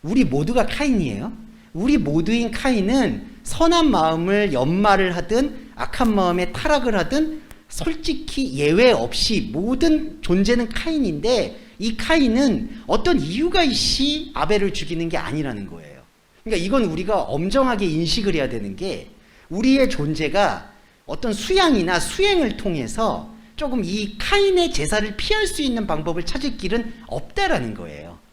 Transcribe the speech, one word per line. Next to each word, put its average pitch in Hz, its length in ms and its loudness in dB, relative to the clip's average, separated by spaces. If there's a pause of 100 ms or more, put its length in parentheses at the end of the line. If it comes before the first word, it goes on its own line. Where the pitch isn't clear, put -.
우리 220 220 0
모두가 156 420 2
카인이에요. 190 640 -2 (420)
우리 262 240 2
모두인 180 540 0
카인은 214 760 0 (160)
선한 330 480 4
마음을 175 640 2
연마를 180 640 4
하든 233 580 -2
악한 - 380 0
마음에 180 380 2
타락을 269 480 0
하든 302 420 -2 (260)
솔직히 - 880 -4
예외 160 380 4
없이 131 600 0
모든 254 680 0
존재는 220 480 2
카인인데 220 920 -2 (200)
이 226 180 -2
카인은 262 880 2
어떤 226 340 2
이유가 294 440 0
있이 294 720 0
아벨을 196 380 2
죽이는 165 360 -4
게 160 80 -4
아니라는 110 500 -6
거예요. 76 340 -18 (420)
그러니까 214 200 -2
이건 240 220 2
우리가 180 380 -2
엄정하게 202 640 0
인식을 170 480 0
해야 139 120 0
되는 101 280 -6
게 160 340 -8 (400)
우리의 254 400 4
존재가 151 840 -2 (340)
어떤 - 280 -4
수양이나 220 680 2
수행을 359 580 0
통해서 147 760 -4 (220)
조금 254 280 -2
이 208 340 -6
카인의 392 540 2
제사를 208 440 -2
피할 427 320 0
수 - 140 -6
있는 233 240 -2
방법을 165 400 -4
찾을 269 320 -4
길은 226 340 -4 (160)
없다라는 165 680 -2
거예요. 80 420 -14 (160)